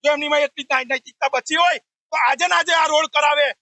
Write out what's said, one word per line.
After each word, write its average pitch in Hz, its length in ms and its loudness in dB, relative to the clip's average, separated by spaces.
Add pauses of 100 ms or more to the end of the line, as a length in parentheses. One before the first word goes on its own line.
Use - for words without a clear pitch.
જો 294 80 2
એમનીમાં 294 280 0
એટલી 285 300 -4
નૈ-, 262 140 0
નૈતિકતા - 480 -4
બચી 277 220 -4
હોય 339 240 2 (340)
તો 311 40 -4
આજે 302 300 0
ને 359 80 0
આજે 339 200 0
આ 320 120 2
રોડ 311 200 0
કરાવે. 294 420 0 (140)